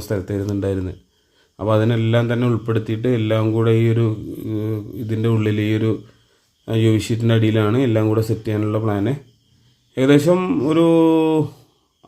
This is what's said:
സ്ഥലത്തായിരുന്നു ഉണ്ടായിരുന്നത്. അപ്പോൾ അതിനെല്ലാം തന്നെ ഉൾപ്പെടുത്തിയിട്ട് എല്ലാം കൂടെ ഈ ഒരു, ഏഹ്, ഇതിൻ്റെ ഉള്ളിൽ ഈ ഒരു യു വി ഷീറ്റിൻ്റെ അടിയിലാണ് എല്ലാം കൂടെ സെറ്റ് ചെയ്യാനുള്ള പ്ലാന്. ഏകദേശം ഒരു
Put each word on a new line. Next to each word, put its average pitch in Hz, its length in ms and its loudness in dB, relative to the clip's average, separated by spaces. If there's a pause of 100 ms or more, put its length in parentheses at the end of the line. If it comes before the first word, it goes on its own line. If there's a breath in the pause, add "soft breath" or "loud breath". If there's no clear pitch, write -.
സ്ഥലത്തായിരുന്നു 101 520 -4
ഉണ്ടായിരുന്നത്. 95 400 -4 (640)
അപ്പോൾ 107 180 0
അതിനെല്ലാം 113 540 0
തന്നെ 120 180 0
ഉൾപ്പെടുത്തിയിട്ട് 113 600 -2 (100)
എല്ലാം 110 340 0
കൂടെ 113 180 2 (120)
ഈ - 100 4
ഒരു, 117 100 2 (460)
ഏഹ്, 107 320 -6 (220)
ഇതിൻ്റെ 110 320 -2
ഉള്ളിൽ 107 220 0 (120)
ഈ - 80 0
ഒരു 110 140 0 (920 soft breath)
യു 113 100 4
വി 107 120 2
ഷീറ്റിൻ്റെ 113 320 0
അടിയിലാണ് 110 400 2 (100)
എല്ലാം 110 220 2
കൂടെ 110 180 0
സെറ്റ് 104 200 -4
ചെയ്യാനുള്ള 107 360 -2
പ്ലാന്. 104 300 -2 (880)
ഏകദേശം 147 400 4 (300)
ഒരു 160 160 4 (1200 loud breath)